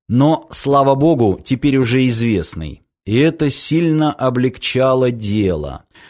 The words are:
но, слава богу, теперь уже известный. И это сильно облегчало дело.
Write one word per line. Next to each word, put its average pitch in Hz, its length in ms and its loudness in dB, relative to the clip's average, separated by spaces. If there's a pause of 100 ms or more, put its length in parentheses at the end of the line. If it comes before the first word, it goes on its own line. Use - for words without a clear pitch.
но, 139 440 2
слава 139 440 2
богу, 131 480 2
теперь 135 340 0
уже 127 300 2
известный. 101 760 -4 (220)
И 107 120 0
это 156 320 2
сильно 156 640 0
облегчало 127 1000 0
дело. 98 760 -4 (240)